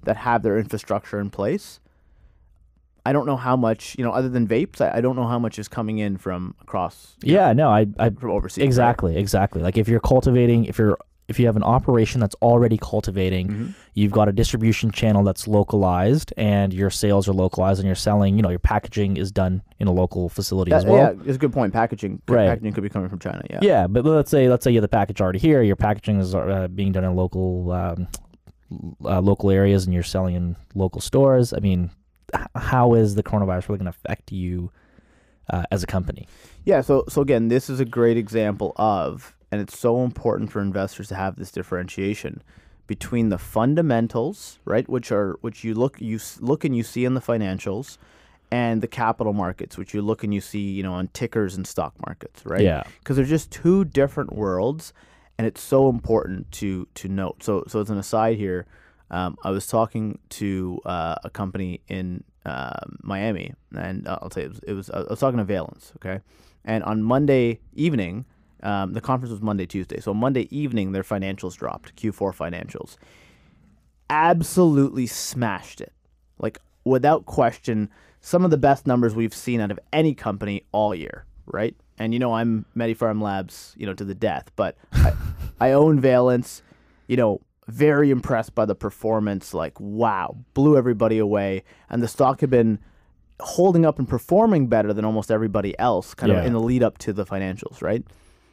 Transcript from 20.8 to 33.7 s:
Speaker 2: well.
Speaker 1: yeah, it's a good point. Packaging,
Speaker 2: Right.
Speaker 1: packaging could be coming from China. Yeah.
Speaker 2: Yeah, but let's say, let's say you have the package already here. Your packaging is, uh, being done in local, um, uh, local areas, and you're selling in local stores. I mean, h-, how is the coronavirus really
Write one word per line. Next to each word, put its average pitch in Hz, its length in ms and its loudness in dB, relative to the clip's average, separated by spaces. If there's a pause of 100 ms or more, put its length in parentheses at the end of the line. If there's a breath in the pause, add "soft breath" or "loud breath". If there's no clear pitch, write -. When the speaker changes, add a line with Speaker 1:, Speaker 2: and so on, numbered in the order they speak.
Speaker 2:
well. 104 100 8 (180)
Speaker 1:
yeah, 95 120 -14
it's 131 100 -2
a - 20 -10
good 127 140 0
point. 110 200 0
Packaging, 107 560 -2
Speaker 2:
Right. 113 200 4
Speaker 1:
packaging 107 240 -2
could 101 120 -4
be 101 40 -6
coming 95 200 -4
from 95 120 -10
China. - 300 -8
Yeah. - 120 -10
Speaker 2:
Yeah, 110 240 4
but 117 180 2
let's 151 280 4
say, 135 160 6
let's 123 160 4
say 127 80 6
you 117 60 6
have 107 40 6
the 104 60 2
package 101 320 0
already 92 200 0
here. 147 220 6
Your 98 140 4
packaging 104 440 0
is, 92 140 -2
uh, 92 400 0
being 98 180 0
done 92 120 0
in 92 100 0
local, 90 580 -2
um, 90 360 -4 (960)
uh, 92 160 0
local 98 320 4
areas, 98 320 4
and 90 100 0
you're 87 80 0
selling 92 320 -2
in 87 220 -4 (180)
local 98 260 -2
stores. 131 520 4
I - 60 -4
mean, 92 320 0 (440)
h-, - 60 -6 (140)
how 123 400 4
is 107 220 4
the 107 80 2
coronavirus 92 440 0
really 101 100 -4